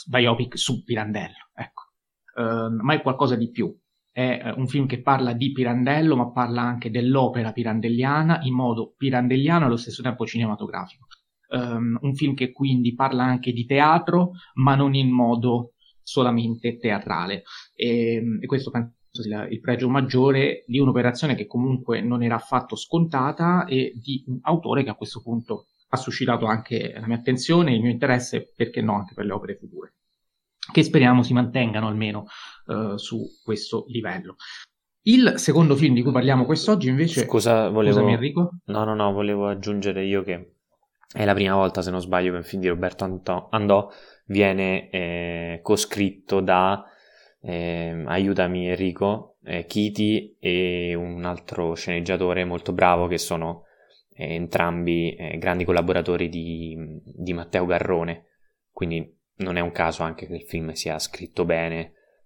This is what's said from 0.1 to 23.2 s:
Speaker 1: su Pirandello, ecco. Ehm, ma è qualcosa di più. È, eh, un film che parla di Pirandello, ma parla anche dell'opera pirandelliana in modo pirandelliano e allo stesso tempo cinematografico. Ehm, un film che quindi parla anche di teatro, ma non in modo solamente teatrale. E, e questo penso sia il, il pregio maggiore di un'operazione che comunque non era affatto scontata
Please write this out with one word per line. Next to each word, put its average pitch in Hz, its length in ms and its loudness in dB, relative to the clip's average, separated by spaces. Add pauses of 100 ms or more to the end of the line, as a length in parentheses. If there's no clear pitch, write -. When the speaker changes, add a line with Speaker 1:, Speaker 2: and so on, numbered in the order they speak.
Speaker 1:
su - 280 -4
Pirandello, 107 720 -6
ecco. - 280 -14 (540)
Ehm, 113 440 -2
ma 139 140 2
è 147 80 0
qualcosa 131 320 2
di 113 160 0
più. 98 260 -4 (360)
È, 127 320 -2
eh, 113 80 -6
un 131 160 -2
film 139 180 0
che 123 140 -4
parla 131 320 2
di 127 180 -2
Pirandello, 135 640 2
ma 120 160 0
parla 120 320 -2
anche 120 280 -4
dell'opera 120 600 2
pirandelliana 120 920 0
in 131 120 -2
modo 120 420 -2
pirandelliano 135 680 2
e - 20 4
allo 117 100 2
stesso 117 260 -10
tempo 120 220 -4
cinematografico. 104 800 -6 (460)
Ehm, 120 480 -2
un 135 140 -2
film 139 200 0
che 127 160 -2
quindi 127 440 0
parla 131 300 0
anche 123 280 0
di 117 140 -6
teatro, 165 640 4 (220)
ma 135 200 4
non 139 200 4
in 131 160 4
modo 120 640 2 (280)
solamente 117 760 0
teatrale. 98 640 -2 (320)
E, 117 480 0 (180)
e 127 60 -8
questo 131 240 -2
penso 117 240 -4 (160)
sia 107 340 -8
il, - 80 -10
il 117 80 -6
pregio 123 300 0
maggiore 135 760 2
di 120 120 -2
un'operazione 127 560 2
che 104 120 -4
comunque 123 540 -2
non 120 220 -2
era 117 140 0
affatto 120 380 -4
scontata 165 920 0